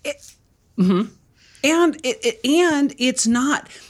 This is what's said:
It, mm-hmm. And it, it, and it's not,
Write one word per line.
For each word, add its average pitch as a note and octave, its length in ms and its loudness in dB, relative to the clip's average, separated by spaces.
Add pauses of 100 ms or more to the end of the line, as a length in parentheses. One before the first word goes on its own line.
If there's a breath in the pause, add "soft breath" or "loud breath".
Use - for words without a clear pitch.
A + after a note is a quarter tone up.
It, - 140 -10 (600)
mm-hmm. G3 360 0 (500 soft breath)
And E4 320 2 (100)
it, B3+ 180 -4
it, A#3 220 -4
and D4 540 2
it's B3 260 -2
not, B3 420 -2 (220 loud breath)